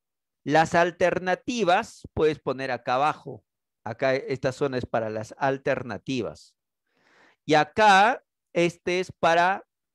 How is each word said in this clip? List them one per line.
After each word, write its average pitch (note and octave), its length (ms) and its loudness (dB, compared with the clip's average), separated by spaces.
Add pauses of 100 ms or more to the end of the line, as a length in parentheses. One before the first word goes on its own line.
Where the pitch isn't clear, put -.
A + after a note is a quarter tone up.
(440)
Las D#3 320 2
alternativas, F3+ 1400 -2
puedes D#3 240 0
poner C3 320 -6
acá B2 240 -4
abajo. C#3 500 -4 (400)
Acá C3 300 -2
esta C3+ 380 -4
zona C3 260 -4
es A#2+ 80 -8
para A2+ 240 -4
las A2 280 -10
alternativas. B2+ 1160 -6 (920)
Y D3 100 0
acá G3+ 680 4 (300)
este F3 480 -2
es F3+ 100 -6
para F3 560 0 (280)